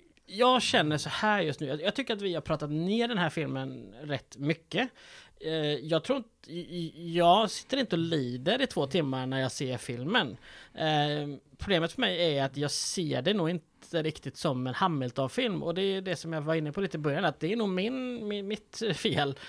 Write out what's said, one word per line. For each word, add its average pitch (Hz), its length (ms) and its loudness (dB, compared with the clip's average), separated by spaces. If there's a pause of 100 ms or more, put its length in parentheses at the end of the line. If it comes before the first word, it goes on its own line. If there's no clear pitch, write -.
(260)
jag 240 360 4
känner 151 360 4
så 151 100 -6
här 208 320 2
just 156 200 -2
nu. 151 60 -4
Jag, 147 160 -4
jag 202 120 0
tycker 240 200 -2
att 202 80 -6
vi 190 120 -2
har 156 60 -2
pratat 147 300 -2
ner 196 380 0
den 233 100 -2
här 170 120 2
filmen 131 720 -6
rätt 147 360 -6
mycket. 160 500 -2 (520)
Eh, 156 120 -4 (220)
jag 156 300 0
tror 277 140 0
inte, 226 100 -8 (240)
i-, 175 80 -6
i-, 170 560 -6
jag 180 340 8
sitter - 260 -6
inte 247 200 2
och 165 60 4
lider 143 600 0
i - 40 2
två 143 200 0
timmar 131 400 0
när 135 140 0
jag 131 120 0
ser 127 260 -2
filmen. 135 580 -2 (380)
Eh, 147 640 0 (200)
problemet 165 340 2
för - 80 -6
mig 175 380 2
är 139 60 2
att 135 120 -2
jag 143 140 0
ser 139 520 -2
det 185 120 4
nog 170 160 2
inte 175 160 -2 (360)
riktigt 147 340 -6
som 127 300 0
en 131 80 -2
Hamilton-film. 156 880 0
Och 170 120 -2
det 180 80 -2
är 196 200 0
det 185 140 -4
som 165 160 -8
jag 160 100 -2
var 160 120 0
inne 151 180 0
på 196 80 -4
lite 190 160 -2
i 156 40 -4
början, 151 240 2
att 151 160 0
det 165 120 0
är 233 40 0
nog 220 120 2
min, 240 520 -2 (120)
mi-, 208 100 -4
mitt - 400 -8 (140)
fel. 139 380 0 (140)